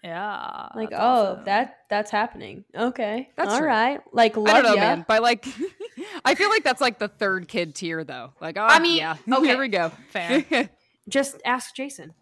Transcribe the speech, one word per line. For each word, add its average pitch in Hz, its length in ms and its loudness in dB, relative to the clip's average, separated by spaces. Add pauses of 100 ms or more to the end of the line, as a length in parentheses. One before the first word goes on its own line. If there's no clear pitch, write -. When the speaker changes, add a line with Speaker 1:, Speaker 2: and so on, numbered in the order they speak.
Speaker 1:
Yeah, 190 720 -10
Speaker 2:
Like, 220 160 -8
Speaker 1:
that's - 100 -4
Speaker 2:
"Oh, 214 40 2 (260)
Speaker 1:
awesome. 185 140 -10
Speaker 2:
that, 220 320 0 (120)
that's 208 220 -2
happening. 208 520 -4 (120)
Okay. 233 600 -4
Speaker 3:
That's 302 180 -2
Speaker 2:
All 233 60 2
Speaker 3:
true. 311 80 0
Speaker 2:
right." 247 320 2 (140)
Like, 226 240 4
Speaker 3:
I - 40 -2
Speaker 2:
love 208 60 2
Speaker 3:
don't 226 160 6
know, 226 120 6
Speaker 2:
ya. 202 60 4
Speaker 3:
man. 170 260 0
But, 220 160 4
like, 240 220 0 (400)
<laughs> 381 400 -10
I - 100 4
feel 403 140 2
like 427 140 2
that's, 254 180 0
like, 247 180 0
the 208 80 -4
third 190 400 -2
kid 170 260 -4
tier, 165 300 -6
though. 131 380 -14
Like, 160 160 -8
"Oh, 208 100 0
Speaker 2:
I 269 120 8
mean, 339 180 2
Speaker 3:
yeah. 165 260 -2
<laughs> 220 80 -4
Speaker 2:
okay. 262 160 4
Speaker 3:
Here 254 100 4
we 262 120 -2
go." 175 220 0 (200)
Speaker 1:
Fair. 226 400 -2
Speaker 3:
<laughs> - 580 -6
Speaker 2:
Just 277 360 -2
ask 247 280 -4
Jason. 214 480 -12